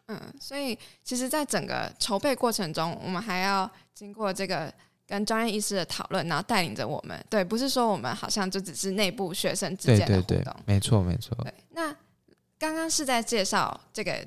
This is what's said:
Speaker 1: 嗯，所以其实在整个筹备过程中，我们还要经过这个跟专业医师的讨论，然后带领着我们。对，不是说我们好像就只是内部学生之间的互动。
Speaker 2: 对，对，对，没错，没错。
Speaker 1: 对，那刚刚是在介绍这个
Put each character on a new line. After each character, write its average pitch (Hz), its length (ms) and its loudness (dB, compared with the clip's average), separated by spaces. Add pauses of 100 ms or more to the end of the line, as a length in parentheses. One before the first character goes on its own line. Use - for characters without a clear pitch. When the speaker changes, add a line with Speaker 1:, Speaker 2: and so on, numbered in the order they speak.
Speaker 1:
嗯， 220 100 -10 (220)
所 - 180 -10
以 262 180 -4 (280)
其 254 120 -4
实 254 120 0
在 302 180 0
整 - 220 0
个 123 320 -4
筹 196 180 0
备 196 160 2
过 240 160 2
程 180 240 -2
中， 165 300 -2
我 160 60 -4
们 180 120 -2
还 185 180 -2
要 196 300 2 (240)
经 202 200 -16
过 208 180 0
这 190 160 -2
个 160 260 -4 (320)
跟 202 200 -2
专 226 200 2
业 220 80 0
医 214 60 0
师 202 160 -2
的 170 100 0
讨 - 220 -6
论， 175 220 0
然 147 80 2
后 175 100 0
带 214 140 4
领 160 120 0
着 117 140 -4
我 147 180 -4
们。 82 240 -10
对， 202 140 4
不 214 140 -2
是 269 100 0
说 247 220 4
我 185 80 2
们 120 180 -4
好 208 140 -6
像 190 200 0
就 190 120 -2
只 175 120 -8
是 190 180 -4
内 196 200 2
部 190 220 -4
学 - 200 0
生 185 220 -2
之 - 120 -8
间 110 120 10
的 101 60 6
互 - 80 4
动。 92 100 6
Speaker 2:
对， 92 140 2
对， 92 80 2
对， - 80 -8 (120)
没 101 140 6
错， 101 240 4
没 87 140 2
错。 - 260 -6
Speaker 1:
对， - 100 -8 (180)
那 311 220 -4 (640)
刚 311 160 -2
刚 320 160 -2
是 311 160 0
在 247 160 2
介 226 220 0
绍 185 360 2 (120)
这 220 100 -6
个 160 260 -4